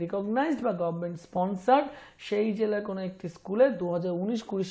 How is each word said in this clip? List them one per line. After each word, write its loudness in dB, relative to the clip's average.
রিকগনাইজড 0
বা 2
গভর্নমেন্ট -2
স্পন্সর্ড, 4
সেই 2
জেলার 0
কোনো -4
একটি -10
স্কুলে 2
দু -2
হাজার 0
উনিশ -2
কুড়ি -2